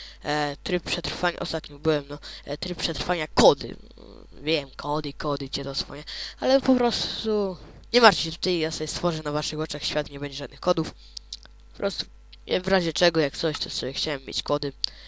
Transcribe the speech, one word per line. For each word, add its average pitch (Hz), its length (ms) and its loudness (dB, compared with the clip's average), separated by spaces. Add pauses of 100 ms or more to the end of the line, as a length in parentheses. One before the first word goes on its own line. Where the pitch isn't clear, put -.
(240)
E, 147 380 0
tryb 180 200 0
przetrwania, - 560 -2
ostatnio 156 400 -6
byłem, 151 300 2
no. 147 100 -8 (260)
E, 143 140 -6
tryb 175 200 -6
przetrwania 170 560 -2
kody. 156 420 6 (680)
Wiem, 147 340 0
kody, 147 360 -2
kody, 139 340 -4
gdzie 135 180 -6
to 135 100 -6
swoje. 143 300 -8 (360)
Ale 262 200 6
po 262 140 6
prostu... 214 840 0 (360)
Nie 240 80 8
martwcie 220 240 8
się, 160 120 -6
tutaj 180 220 0
ja 160 120 0
sobie 156 180 -4
stworzę 160 340 0
na 151 100 -2
waszych 151 260 -2
oczach 156 260 -6
świat, 147 260 -2
nie 143 100 -10
będzie 139 160 -6
żadnych 139 240 -10
kodów. 175 340 2 (800)
Po - 40 -20
prostu - 280 -4 (420)
E, 185 140 0
w 180 80 -6
razie 180 240 2
czego, 170 280 4
jak 143 160 0
coś, 156 220 -2
to - 120 -6
sobie 131 220 -4
chciałem 139 320 -4
mieć - 180 -6
kody. 147 300 -2 (360)